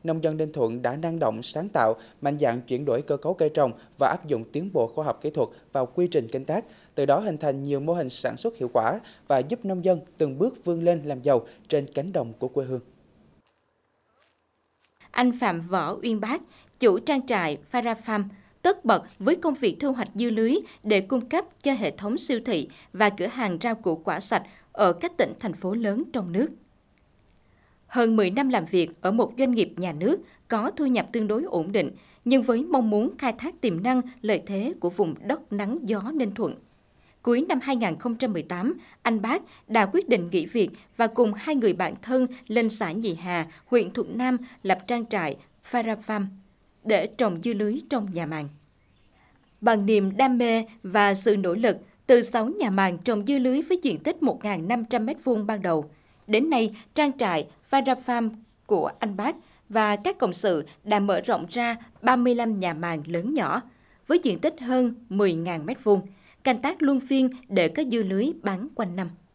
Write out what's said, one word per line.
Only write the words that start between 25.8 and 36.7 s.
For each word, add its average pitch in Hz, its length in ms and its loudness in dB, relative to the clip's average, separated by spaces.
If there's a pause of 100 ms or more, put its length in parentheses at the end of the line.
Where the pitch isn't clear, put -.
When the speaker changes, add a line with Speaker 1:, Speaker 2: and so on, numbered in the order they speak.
Speaker 2:
trong 180 200 -6
nước. 233 160 0 (1400)
Hơn 226 300 2
mười 196 140 4
năm 262 180 0
làm 208 160 4
việc 165 260 2 (100)
ở 185 100 0
một 233 280 2
doanh 254 120 4
nghiệp 220 260 2
nhà 175 160 -4
nước 214 260 0 (300)
có 226 280 -2
thu 294 100 0
nhập 247 260 2
tương 220 140 0
đối 214 160 0
ổn 180 300 -4
định, 175 180 0 (340)
nhưng 247 180 4
với 240 220 2
mong 262 260 2
muốn 220 280 0
khai 247 200 -2
thác 311 220 -8
tiềm 185 220 0
năng, 247 200 2 (200)
lợi 208 240 0
thế 208 340 -4
của 175 100 0
vùng 175 240 0 (120)
đất 269 260 -6
nắng 208 300 -4
gió 208 180 -2 (140)
Ninh 220 200 -2
Thuận. 185 200 -4 (680)